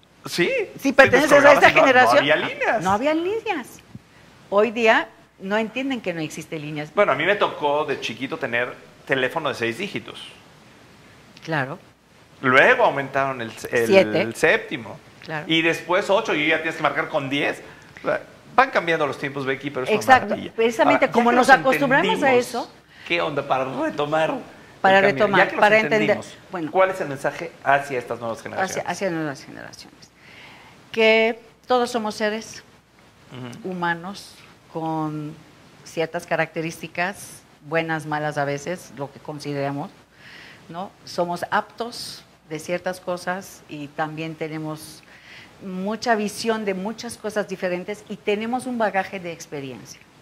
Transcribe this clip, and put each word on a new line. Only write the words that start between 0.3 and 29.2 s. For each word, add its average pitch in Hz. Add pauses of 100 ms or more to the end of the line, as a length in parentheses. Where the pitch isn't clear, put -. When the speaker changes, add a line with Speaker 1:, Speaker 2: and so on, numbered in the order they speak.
Speaker 2:
Si -
Speaker 1:
Sí, -
Speaker 2:
perteneces 269 (140)
a 285
esta 330
Speaker 1:
descolgabas -
y -
no, 330
Speaker 2:
generación, 254
Speaker 1:
no 285 (140)
había -
líneas. 392
Speaker 2:
no 190
había 262
líneas. 370 (720)
Hoy 214
día 240 (320)
no 196
entienden 247
que 180
no 165
existen 156
líneas. 151
Speaker 1:
Bueno, 196
a -
mí 147
me 202
tocó 151
de 135
chiquito 131
tener 123 (340)
teléfono 135
de 113
seis 117
dígitos. - (1200)
Speaker 2:
Claro. 151 (640)
Speaker 1:
Luego 165
aumentaron 135
el, 113 (200)
el, 117
Speaker 2:
Siete. 165
Speaker 1:
el 113
séptimo. 156 (260)
Speaker 2:
Claro. 156
Speaker 1:
Y 160
después 175
ocho, 208
y 151
ya 160
tienes 160
que 160
marcar 151
con 139
diez. 143 (420)
O -
sea, - (340)
van 262
cambiando 170
los 131
tiempos, 139
Becky, 135
pero 131
es -
una 214
Speaker 2:
Exacto. 214
Speaker 1:
maravilla. -
Speaker 2:
Precisamente 262
Speaker 1:
Ahora, -
ya -
Speaker 2:
como 233
Speaker 1:
que 240
Speaker 2:
nos 247
Speaker 1:
los 254
Speaker 2:
acostumbramos 277
a -
Speaker 1:
entendimos, 247
Speaker 2:
eso. 247 (360)
Speaker 1:
¿qué 170
onda 143
para 135
retomar 156 (480)
Speaker 2:
Para 190
Speaker 1:
el 196
camino? 202
Speaker 2:
retomar, 196
Speaker 1:
Ya 190
que -
los 220
Speaker 2:
para 208
entender. 214
Speaker 1:
entendimos, - (140)
Speaker 2:
Bueno. 160
Speaker 1:
¿cuál 190
es 185
el 160
mensaje 143 (120)
hacia 139
estas 117
nuevas 113
generaciones? 147
Speaker 2:
Hacia, -
hacia 190
nuevas 156